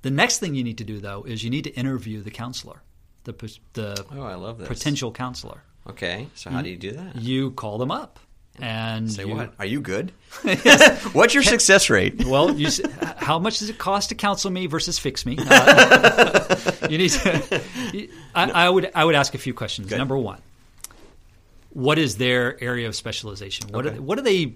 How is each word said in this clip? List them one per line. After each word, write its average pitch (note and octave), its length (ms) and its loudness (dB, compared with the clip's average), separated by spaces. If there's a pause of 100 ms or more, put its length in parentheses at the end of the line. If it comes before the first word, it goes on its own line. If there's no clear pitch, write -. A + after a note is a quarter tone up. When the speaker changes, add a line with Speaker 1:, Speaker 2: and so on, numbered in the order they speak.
Speaker 1:
The C3+ 80 -4
next E3 260 2
thing E3 180 -4
you C3 80 -2
need A#2 140 -6
to A#2 60 -12
do, G#2 160 -10
though, G2+ 240 -10
is A2+ 200 -10
you A#2 60 -6
need D3 140 -4
to D3+ 80 -10
interview A2+ 500 -6
the G2+ 80 -12
counselor, - 540 -14 (400)
the A#2 100 -14
pos-, - 260 -16 (140)
the G2+ 320 -10 (100)
Speaker 2:
Oh, C#3 60 -14
I G#2 140 -12
love G#2+ 240 -14
this. F2+ 80 -14
Speaker 1:
potential C#3+ 440 -4
counselor. - 520 -12 (240)
Speaker 2:
Okay, G2 480 -8
so - 160 -14
how B2+ 80 -6
Speaker 1:
You, D3+ 40 -6
Speaker 2:
do F2+ 60 -10
you F2+ 80 -12
do G2 140 -10
that? E3+ 240 -16
Speaker 1:
you C3 360 -4
call A2 280 -8
them B2+ 100 -4
up A#3+ 300 -8 (420)
and A2 500 -6
Speaker 2:
Say G2+ 140 -8
Speaker 1:
you G#2+ 100 -6
Speaker 2:
what? G#2 220 -10
"Are G2+ 80 -8
you C3 160 -4
good?" C3 300 -4 (160)
Speaker 1:
<laughs> - 180 -18
Yes. C#4+ 580 8
Speaker 2:
<laughs> G#3 120 -10
What's A3+ 180 6
your C#4 100 4
success G3+ 460 6
rate? G2+ 360 2
Speaker 1:
Well, C3+ 300 4
you D3 120 -2
s-, - 140 -2 (360)
how D#3+ 220 -2
much A3 200 -2
does G#3 120 -8
it - 80 -14
cost G3 300 -2
to A3+ 60 -8
counsel G3 360 -2
me F#3 160 -4
versus D#3+ 320 -4
fix - 260 -6
me? B2+ 140 -4
Uh, B3 1160 6 (220)
<laughs> - 120 -4
you D3+ 100 -2
need F3+ 120 2
to. E3 500 -2 (320)
You, G#3 160 -10 (260)
I, F3+ 160 2
I F3 180 4
would, F#3 240 2
I D#3+ 100 2
would D#3+ 120 4
ask C#3 180 2
a C3 60 -8
few B2 140 -6
questions. G2 360 -8
Speaker 2:
Good. G2+ 80 -4
Speaker 1:
Number C3+ 200 -2
one, G#2+ 220 -6 (1300)
what D3 280 0
is D3 180 0
their B2 460 0
area A#2+ 240 -4
of G#2+ 80 -8
specialization? G2+ 760 -10
What A#2 140 -6
Speaker 2:
Okay. C3 120 -6
Speaker 1:
are, B2 40 -12
what D3+ 160 -4
do C#4 60 -6
they, G3 200 2 (120)